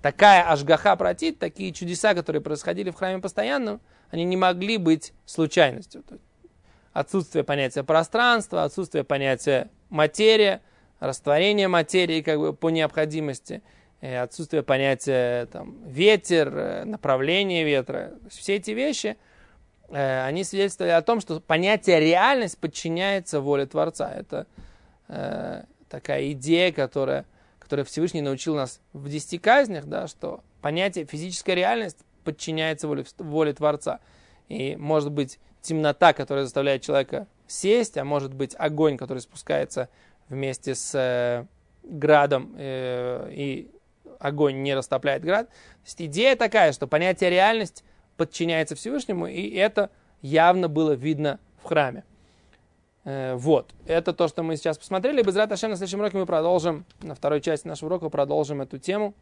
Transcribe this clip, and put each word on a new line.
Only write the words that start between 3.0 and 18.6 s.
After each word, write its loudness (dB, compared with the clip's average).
постоянно, -4
они -4
не 0
могли 0
быть 2
случайностью. 0
То -20
есть -20
отсутствие -2
понятия -2
пространства, 2
отсутствие -4
понятия 0
материя, 4
растворение 2
материи 2
как 0
бы 0
по -2
необходимости, -2
э, -6
отсутствие -4
понятия, 0
там, -16
ветер, 4
э, -4
направление 0
ветра. -2
То -20
есть -20
все -2
эти -6